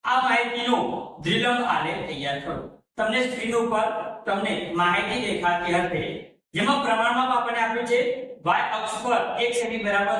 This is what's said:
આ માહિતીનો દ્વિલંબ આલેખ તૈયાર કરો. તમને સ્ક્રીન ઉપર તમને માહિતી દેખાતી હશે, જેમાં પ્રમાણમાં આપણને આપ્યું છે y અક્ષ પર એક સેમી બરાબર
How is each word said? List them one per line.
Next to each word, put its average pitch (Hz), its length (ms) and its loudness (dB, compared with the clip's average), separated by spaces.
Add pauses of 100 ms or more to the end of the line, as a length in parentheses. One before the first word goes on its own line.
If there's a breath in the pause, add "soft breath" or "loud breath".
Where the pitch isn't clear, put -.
આ 254 180 4
માહિતીનો 240 540 2 (460)
દ્વિલંબ 240 400 2 (100)
આલેખ - 360 -2
તૈયાર 139 340 -4
કરો. 156 120 -6 (420)
તમને 220 260 0
સ્ક્રીન 233 340 -2
ઉપર 220 300 2 (380)
તમને 196 280 -2 (220)
માહિતી 196 520 2
દેખાતી 175 480 0
હશે, 175 280 0 (520)
જેમાં 277 300 2
પ્રમાણમાં 233 480 2
આપણને 233 300 0
આપ્યું 233 280 0
છે 240 100 4 (440)
y 175 180 4 (140)
અક્ષ - 260 -4
પર 247 100 2 (320)
એક 240 100 2
સેમી 226 300 -2
બરાબર 202 360 2